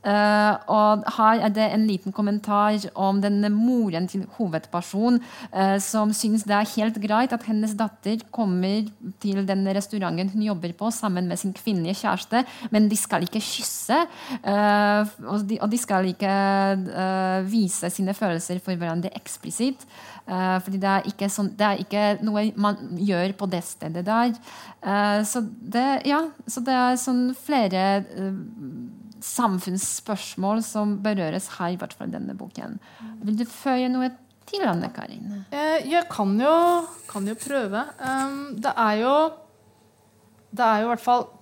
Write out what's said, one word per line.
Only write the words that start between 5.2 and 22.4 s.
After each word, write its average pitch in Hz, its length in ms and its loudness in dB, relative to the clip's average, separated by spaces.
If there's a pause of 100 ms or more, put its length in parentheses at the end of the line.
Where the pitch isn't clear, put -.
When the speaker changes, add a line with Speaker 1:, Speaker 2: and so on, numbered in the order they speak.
Speaker 1:
eh, 196 240 2
som 214 360 0
synes 214 320 0
det 208 100 2
er 214 260 0
helt 220 180 0
greit 214 320 2
at 233 120 -4
hennes 214 320 -2
datter 214 420 -2 (140)
kommer 202 580 0 (300)
til 196 260 0
den 196 220 0
restauranten 190 640 -2
hun 214 100 0
jobber 175 320 -2
på 226 180 -2
sammen 180 360 -2
med 175 100 -2
sin 185 160 -2
kvinnelige 185 480 -2
kjæreste, 214 420 0 (280)
men 214 180 6
de 214 60 0
skal 175 260 0
ikke 180 200 -4
kysse, - 680 0 (360)
eh, 208 640 4 (220)
og 202 200 -2
de, 220 140 -2
og 214 80 0
de 240 80 0
skal 190 280 0
ikke, 185 200 -2
eh, 190 1160 2
vise 190 480 0
sine 196 240 -2
følelser 180 440 -2
for 185 160 -4
hverandre 170 380 -4
eksplisitt. - 720 -6 (420)
Eh, 185 320 2
fordi 190 180 -4
det 190 120 0
er 196 140 4
ikke 202 260 -4
sånn, 196 260 -2
det 208 100 2
er 202 140 2
ikke 208 420 0
noe 214 360 0